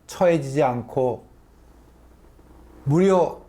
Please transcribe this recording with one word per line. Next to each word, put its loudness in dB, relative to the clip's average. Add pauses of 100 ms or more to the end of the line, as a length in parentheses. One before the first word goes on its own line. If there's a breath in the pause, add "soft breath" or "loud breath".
처해지지 0
않고 -4 (1600)
무려 2